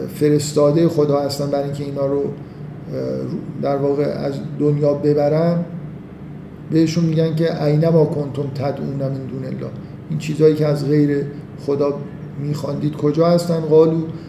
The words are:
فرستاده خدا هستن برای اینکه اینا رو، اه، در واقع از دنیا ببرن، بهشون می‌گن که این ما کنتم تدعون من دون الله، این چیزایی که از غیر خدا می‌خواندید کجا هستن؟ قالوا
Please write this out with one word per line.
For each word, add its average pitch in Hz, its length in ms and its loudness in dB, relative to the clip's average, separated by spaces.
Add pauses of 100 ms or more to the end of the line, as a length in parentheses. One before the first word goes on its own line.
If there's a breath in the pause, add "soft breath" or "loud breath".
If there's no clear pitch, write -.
(160)
فرستاده 147 720 4
خدا 147 320 2
هستن 143 280 -2
برای 143 160 0
اینکه 143 200 -6
اینا 139 220 -4
رو، 143 140 0
اه، 143 60 0 (1400 loud breath)
در 139 140 0
واقع 143 280 2
از 143 300 -2 (260)
دنیا 147 340 2
ببرن، 147 600 2 (1160)
بهشون 165 340 2
می‌گن 160 300 2
که 160 300 0
این 151 240 4
ما 160 160 6
کنتم 147 380 -2 (120)
تدعون 139 340 -4
من 139 240 -4
دون 131 320 -8
الله، - 260 -8 (380 loud breath)
این 156 100 -4
چیزایی 156 360 4
که 151 100 0
از 143 220 0
غیر 143 380 2 (400 loud breath)
خدا 143 280 0 (460)
می‌خواندید 147 560 -4
کجا 151 320 2
هستن؟ 175 320 2
قالوا 160 440 6 (260 loud breath)